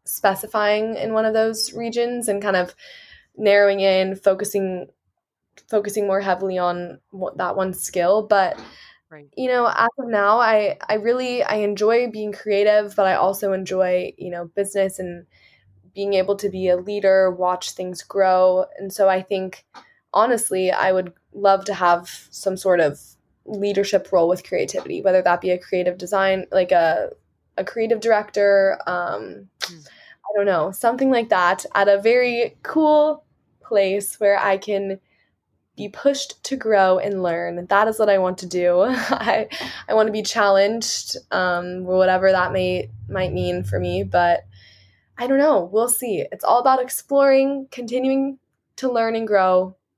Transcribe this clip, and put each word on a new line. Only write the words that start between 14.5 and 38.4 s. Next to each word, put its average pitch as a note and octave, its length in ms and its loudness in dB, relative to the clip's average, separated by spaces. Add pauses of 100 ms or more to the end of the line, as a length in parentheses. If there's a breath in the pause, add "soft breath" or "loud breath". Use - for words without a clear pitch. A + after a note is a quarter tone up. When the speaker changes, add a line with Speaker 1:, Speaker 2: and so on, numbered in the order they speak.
Speaker 1:
business G3 440 -2
and F3 260 -12 (680 soft breath)
being G3+ 180 -4
able G3 240 0
to G3+ 140 -6
be F#3 180 -4
a F3+ 80 4
leader, F#3+ 540 2
watch F3+ 400 -2
things F3+ 320 -10
grow. F#3 640 2 (100)
And G3 160 -10
so G3 160 2
I F#3 140 2
think, F#3+ 420 -8 (480 loud breath)
honestly, G#3 580 0
I F#3+ 220 0
would F#3 220 -2 (180)
love G3 340 2
to G3+ 80 -4
have F3 360 2 (200)
some F#3+ 280 -6
sort F3+ 220 2
of D3 200 0 (460)
leadership G3 640 -2
role E3+ 160 4
with F3+ 180 -2
creativity, - 540 -6
whether F#3 220 2
that F3+ 180 2
be F#3 100 -2
a F3+ 80 0
creative F3+ 380 -2
design, F#3+ 560 0
like F#3 200 2
a, E3 380 2 (460)
a F#3 80 -4
creative A3 360 -2
director, G3+ 840 2
um, F3+ 640 -8 (160)
Speaker 2:
Hmm. F3 140 -12
Speaker 1:
I - 580 -14
don't G3+ 100 0
know, F3 260 0
something B3 380 0
like A#3 200 0
that F#3 340 2 (100)
at G3+ 140 4
a G3 100 4
very A#3 640 2
cool D4+ 640 2 (380)
place G3+ 580 0
where G3+ 180 4
I G3 200 2
can G3 420 -4 (760)
be G#3 120 -10
pushed - 560 -4
to C4+ 120 -6
grow F#3+ 420 4
and G3 240 -2
learn. F3 440 -4
That G3+ 200 4
is A3 120 -2
what G#3 120 4
I G3 80 4
want F#3 200 0
to F#3 80 -12